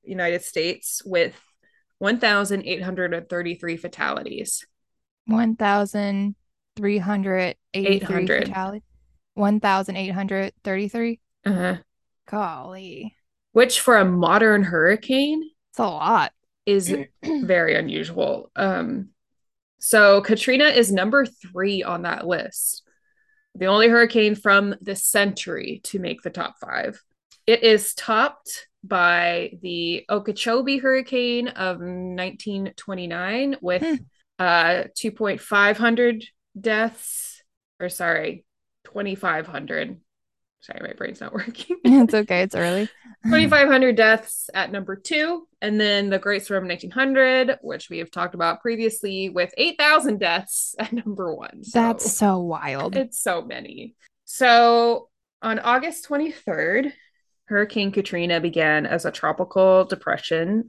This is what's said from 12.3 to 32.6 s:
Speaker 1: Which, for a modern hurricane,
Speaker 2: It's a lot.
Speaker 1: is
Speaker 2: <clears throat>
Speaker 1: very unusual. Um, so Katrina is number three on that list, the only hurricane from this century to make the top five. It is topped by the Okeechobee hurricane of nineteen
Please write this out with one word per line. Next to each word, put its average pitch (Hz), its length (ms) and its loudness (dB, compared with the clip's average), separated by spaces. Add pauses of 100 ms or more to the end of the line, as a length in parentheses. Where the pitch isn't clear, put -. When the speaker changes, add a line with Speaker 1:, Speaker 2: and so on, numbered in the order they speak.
Speaker 1:
Which, 247 260 4
for 240 180 6
a 196 80 6
modern 196 580 4
hurricane, 220 800 2 (280)
Speaker 2:
It's - 80 -8
a 233 80 0
lot. 165 460 0 (320)
Speaker 1:
is 190 280 2 (200)
Speaker 2:
<clears throat> - 100 -20
Speaker 1:
very 185 520 0
unusual. 160 800 -4
Um, 196 540 -4 (680)
so 202 420 6
Katrina 254 440 2
is 233 260 4
number 220 340 2
three 185 580 -6
on 175 200 -6
that - 220 -6
list, - 580 -6 (720)
the 185 120 -4
only 208 200 6
hurricane 233 480 4
from 202 460 4
this 196 240 -6
century - 800 -2
to 196 140 -6
make - 220 -8
the 170 80 -10
top - 300 -10
five. - 400 -8 (460)
It 233 180 4
is 214 300 4
topped - 760 -4 (160)
by 175 680 0 (100)
the 170 480 -6
Okeechobee 233 720 -2
hurricane 247 680 0
of 185 320 -6
nineteen 185 960 -8